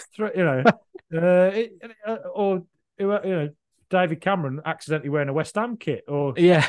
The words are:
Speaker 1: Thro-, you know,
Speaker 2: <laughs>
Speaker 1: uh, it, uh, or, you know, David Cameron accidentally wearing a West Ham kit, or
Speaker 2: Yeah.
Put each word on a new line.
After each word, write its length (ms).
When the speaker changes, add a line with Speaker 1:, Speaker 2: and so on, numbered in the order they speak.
Speaker 1:
Thro-, 200
you 80
know, 200
Speaker 2:
<laughs> 520
Speaker 1:
uh, 380
it, 180
uh, 100
or, 300
you 80
know, 420
David 300
Cameron 460
accidentally 440
wearing 200
a 40
West 220
Ham 220
kit, 320
or 260
Speaker 2:
Yeah. 340